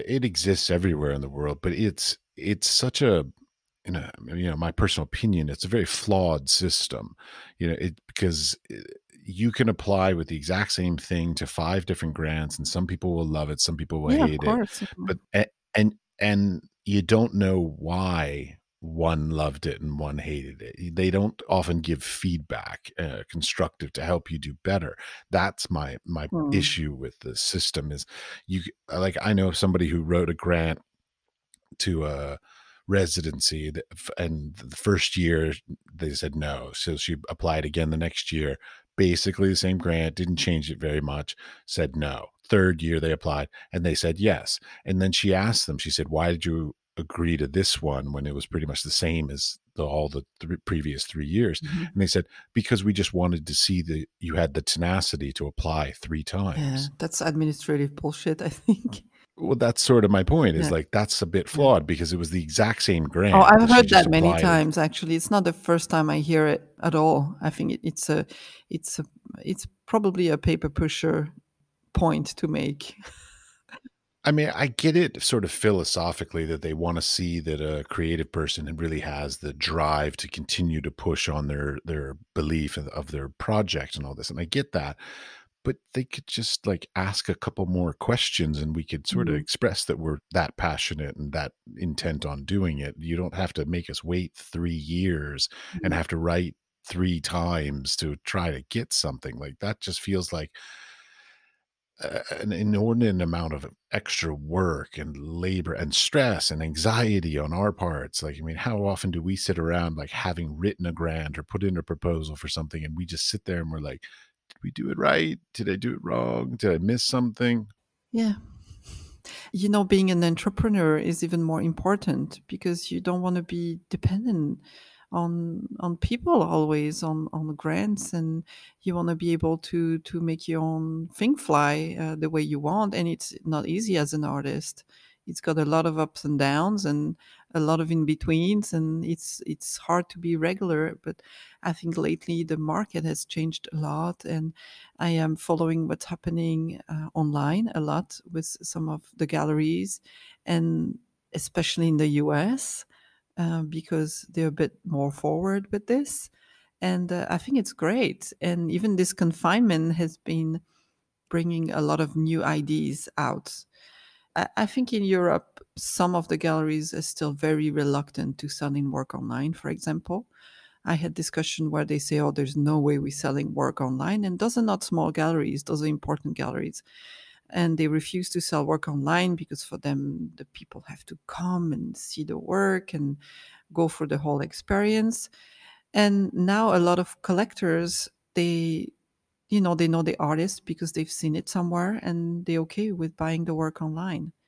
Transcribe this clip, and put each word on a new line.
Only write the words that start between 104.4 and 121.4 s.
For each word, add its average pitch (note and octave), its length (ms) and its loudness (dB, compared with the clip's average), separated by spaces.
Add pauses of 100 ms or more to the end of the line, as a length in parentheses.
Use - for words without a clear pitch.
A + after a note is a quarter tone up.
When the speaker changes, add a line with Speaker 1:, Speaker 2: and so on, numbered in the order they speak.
Speaker 1:
and D2 180 -8
labor E2 580 -4
and - 200 -4
stress - 560 2
and D#2 140 -2
anxiety E2+ 760 2
on D2 160 -2
our G2+ 180 2
parts. E2 520 -4
Like, D2 160 -6
I - 20 -12
mean, D#2+ 140 -6
how G#2+ 280 -2
often G2 280 0
do E2+ 100 -2
we F#2 140 -2
sit F#2 240 -2
around, E2+ 360 0
like, D2 140 -8
having E2 480 -4
written F2+ 300 -2
a E2+ 40 -2
grant D#2+ 460 -4
or D#2 60 -8
put G2 200 -6
in F#2 140 0
a D#2+ 60 -4
proposal D#2+ 520 -2
for D#2 120 -10
something, D#2 360 -6
and D#2 140 -8
we F2+ 80 -4
just E2 240 -4
sit - 160 -6
there F2 160 -2
and D#2+ 100 -6
we're D#2 80 -6
like, C#2+ 220 -10 (480)
"Did - 140 -20
we C3 80 -6
do - 180 -6
it - 80 -4
right? D#3+ 420 2 (140)
Did G2+ 160 -4
I F#2+ 60 0
do G2+ 180 -2
it - 100 -8
wrong? A#1+ 540 -2
Did G#2 160 2
I D#2+ 60 4
miss A2+ 240 0
something?" A#2+ 640 0 (440)
Speaker 2:
Yeah. A3+ 220 2 (1200)
You G3 160 0
know, G#3 140 6
being F#3+ 280 6
an F3 120 4
entrepreneur E3+ 760 4
is E3 260 0
even E3+ 200 0